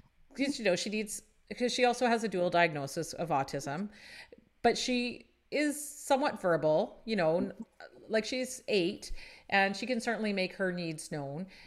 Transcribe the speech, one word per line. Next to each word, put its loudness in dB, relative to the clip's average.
'Cause, -2
you -2
know, 4
she -2
needs, -4
'cause 0
she 4
also 4
has 2
a 0
dual 0
diagnosis 0
of -4
autism, -2
but 6
she -2
is 0
somewhat 0
verbal, 2
you -2
know, 4
n-, -2
like, 2
she's -6
eight 0
and 4
she -8
can 0
certainly -2
make 0
her 0
needs -6
known, -6